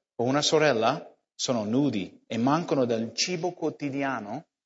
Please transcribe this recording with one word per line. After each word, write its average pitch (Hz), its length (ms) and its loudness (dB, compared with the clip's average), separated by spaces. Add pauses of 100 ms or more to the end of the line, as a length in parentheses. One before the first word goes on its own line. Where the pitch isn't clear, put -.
(140)
o - 80 -4
una 135 180 2
sorella 147 640 2 (300)
sono 117 300 -2
nudi 113 640 -2
e 113 100 -4
mancano 143 460 2
del 113 280 -2
cibo 175 420 -4
quotidiano, 139 920 -6 (180)